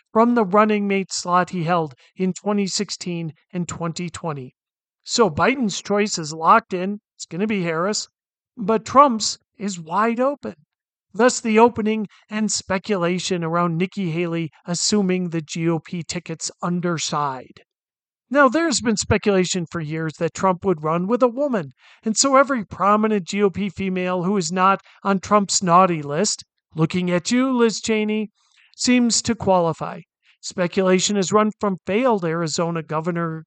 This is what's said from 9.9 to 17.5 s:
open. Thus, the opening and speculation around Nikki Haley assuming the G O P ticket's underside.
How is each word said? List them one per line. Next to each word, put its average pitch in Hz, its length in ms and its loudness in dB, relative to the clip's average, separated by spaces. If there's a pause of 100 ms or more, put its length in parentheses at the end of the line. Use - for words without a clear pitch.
open. 254 360 -4 (580)
Thus, 240 260 2
the 220 180 2
opening 220 480 2 (240)
and 214 200 -2
speculation 185 920 -2
around 170 320 0
Nikki 190 340 -4
Haley 165 400 -4 (140)
assuming 185 640 0
the 165 140 -4
G 165 260 -4
O 165 100 0
P 170 240 -8
ticket's - 480 -10 (120)
underside. 165 1000 -4 (680)